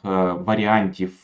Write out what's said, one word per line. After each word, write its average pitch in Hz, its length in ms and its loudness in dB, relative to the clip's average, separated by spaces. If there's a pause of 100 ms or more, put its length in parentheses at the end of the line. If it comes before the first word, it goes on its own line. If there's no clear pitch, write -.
е, 101 40 -6 (240)
варіантів, 98 920 0